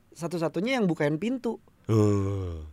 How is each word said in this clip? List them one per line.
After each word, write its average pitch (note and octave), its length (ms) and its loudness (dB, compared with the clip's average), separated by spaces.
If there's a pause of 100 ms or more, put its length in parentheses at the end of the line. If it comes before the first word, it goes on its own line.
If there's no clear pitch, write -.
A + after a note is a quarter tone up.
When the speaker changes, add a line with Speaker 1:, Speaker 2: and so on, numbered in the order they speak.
(120)
Speaker 1:
satu-satunya E3+ 640 -2
yang A#3 100 2
bukain D#3+ 300 2
pintu. A3+ 460 -4 (260)
Speaker 2:
Uh. G2 840 2